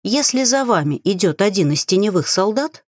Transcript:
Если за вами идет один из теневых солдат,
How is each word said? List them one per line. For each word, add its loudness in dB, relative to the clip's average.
Если 0
за 0
вами 0
идет 0
один 2
из -2
теневых 0
солдат, -2